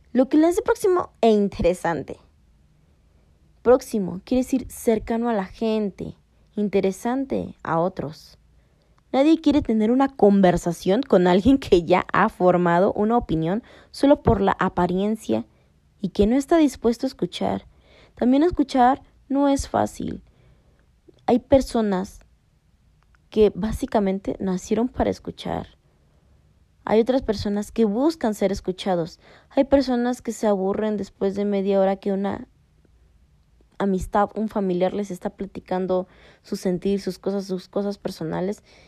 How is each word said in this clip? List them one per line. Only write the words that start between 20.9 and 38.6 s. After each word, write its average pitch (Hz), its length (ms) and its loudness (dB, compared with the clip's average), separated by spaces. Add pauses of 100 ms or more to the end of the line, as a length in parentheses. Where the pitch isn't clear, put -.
Hay 240 140 4
personas 220 800 0 (1120)
que 208 260 4
básicamente 196 840 -2
nacieron 208 500 -2
para - 200 -2
escuchar. - 680 -10 (1040)
Hay 214 160 2
otras 254 220 0
personas 208 500 -4
que 226 120 0
buscan 226 520 -2
ser 190 160 -2
escuchados. 180 680 -6 (300)
Hay 277 140 0
personas 254 580 0
que 226 100 -8
se - 140 -6
aburren 208 520 -2
después 196 380 -6
de 202 100 -4
media 196 340 0
hora 190 160 2
que 196 180 -4
una 196 340 -6 (1300)
amistad, 202 580 0
un 214 120 -4
familiar 185 460 -2
les 202 180 -6
está 185 200 -10
platicando 185 760 -6 (360)
su - 120 -10
sentir, 196 460 -2
sus 185 180 -8
cosas, 196 260 -6
sus 185 220 -8
cosas 202 300 -6
personales, 180 680 -8 (240)